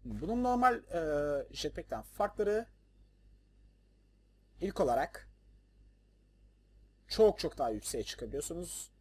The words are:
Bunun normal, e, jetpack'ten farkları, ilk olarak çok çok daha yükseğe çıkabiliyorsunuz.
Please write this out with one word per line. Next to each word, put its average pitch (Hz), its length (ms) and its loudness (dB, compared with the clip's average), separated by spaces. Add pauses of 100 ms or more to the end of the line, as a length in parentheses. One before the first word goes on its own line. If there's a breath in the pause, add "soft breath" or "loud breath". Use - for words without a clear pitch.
Bunun 165 380 -4
normal, 247 320 4
e, 147 800 -2
jetpack'ten 147 480 -6
farkları, 208 640 0 (1900)
ilk 196 200 -4
olarak 127 500 0 (1800)
çok 214 300 6
çok - 200 -4
daha 123 120 0
yükseğe 107 340 -4
çıkabiliyorsunuz. 156 960 -8